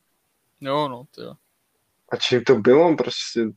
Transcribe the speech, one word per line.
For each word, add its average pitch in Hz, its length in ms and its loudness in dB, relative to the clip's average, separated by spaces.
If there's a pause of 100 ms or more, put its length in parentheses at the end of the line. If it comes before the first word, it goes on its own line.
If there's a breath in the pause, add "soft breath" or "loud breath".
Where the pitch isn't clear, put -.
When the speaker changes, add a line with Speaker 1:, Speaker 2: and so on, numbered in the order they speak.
(600)
Speaker 1:
Jo, 143 280 -4
no, 127 220 -14
to - 120 -20
jo. - 120 -16 (760)
Speaker 2:
A 120 40 -4
čím 120 280 -2
to 135 120 4
bylo, 143 400 4
prostě, 117 500 -4 (100)